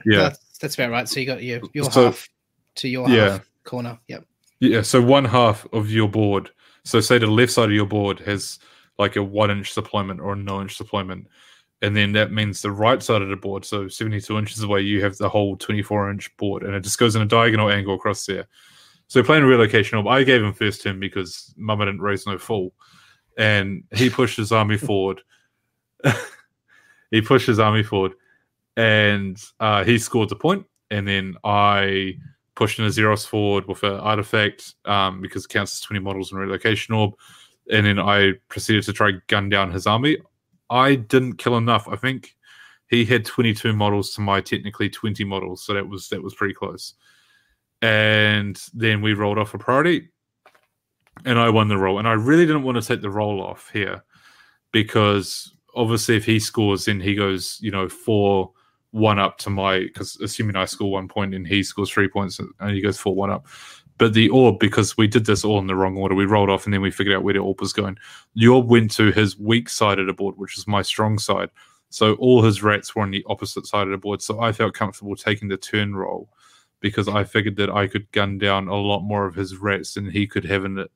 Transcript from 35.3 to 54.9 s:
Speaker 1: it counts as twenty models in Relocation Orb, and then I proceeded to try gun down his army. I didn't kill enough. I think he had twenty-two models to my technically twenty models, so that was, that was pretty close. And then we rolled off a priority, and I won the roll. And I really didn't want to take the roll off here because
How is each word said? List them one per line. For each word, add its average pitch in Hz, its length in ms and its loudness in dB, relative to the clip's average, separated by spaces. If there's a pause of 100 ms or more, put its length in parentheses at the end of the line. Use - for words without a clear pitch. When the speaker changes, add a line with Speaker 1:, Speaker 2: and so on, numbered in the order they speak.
Speaker 1:
it - 40 -20
counts 101 260 -4
as - 60 -12
twenty 104 200 -8
models 95 320 -8
in 95 60 -10
Relocation 98 540 -2
Orb, 107 220 2 (560)
and 107 160 4
then 101 140 2
I 98 320 4 (160)
proceeded 107 380 0
to 104 60 -4
try 104 200 2 (160)
gun 101 200 0
down 98 220 0
his 90 160 -4
army. 131 320 2 (520)
I 131 260 4
didn't 127 420 0
kill 120 180 0
enough. 117 320 0
I 107 80 -10
think 127 400 -8 (540)
he 120 160 2
had 113 180 2
twenty-two 113 480 -2
models 104 420 0
to - 60 -8
my 98 220 0
technically 104 480 -6
twenty 107 340 -6
models, 92 400 -8
so - 80 -6
that 98 160 -4
was, 95 220 -12
that - 120 -8
was 190 120 -12
pretty 98 180 -4
close. 90 400 -12 (880)
And 107 800 2 (140)
then 110 260 0
we 107 140 2
rolled 104 240 -2
off 104 160 -4
a 104 40 -10
priority, 151 500 0 (1160)
and 123 140 2
I 117 100 4
won 110 200 4
the 101 100 0
roll. 95 200 0
And 110 80 -2
I 117 60 2
really 135 320 4
didn't 156 200 0
want 127 160 -2
to 117 60 -8
take 120 140 -2
the 101 100 -8
roll 104 300 -2
off 92 320 -12
here 98 320 -6 (680)
because 104 800 0 (200)